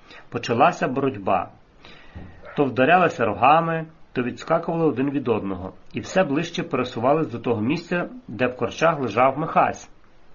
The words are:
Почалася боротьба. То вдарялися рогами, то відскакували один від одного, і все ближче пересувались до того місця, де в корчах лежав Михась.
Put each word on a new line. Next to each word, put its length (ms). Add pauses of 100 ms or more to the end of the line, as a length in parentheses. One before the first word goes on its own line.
(280)
Почалася 600
боротьба. 600 (1080)
То 80
вдарялися 600
рогами, 600 (260)
то 100
відскакували 640
один 260
від 180
одного, 440 (200)
і 80
все 240
ближче 380
пересувались 640
до 120
того 220
місця, 480 (200)
де 180
в 100
корчах 440
лежав 380
Михась. 520 (440)